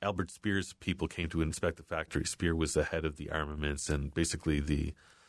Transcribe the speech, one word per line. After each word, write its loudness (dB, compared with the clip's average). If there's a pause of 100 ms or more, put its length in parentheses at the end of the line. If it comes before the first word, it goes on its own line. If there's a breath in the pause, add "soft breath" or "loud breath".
Albert 0
Speer's -2
people 0
came -2
to 2
inspect 0
the -18
factory. -2
Speer 0
was 2
the 6
head 0
of -4
the -10
armaments -2
and 0
basically 2
the, 0 (360 soft breath)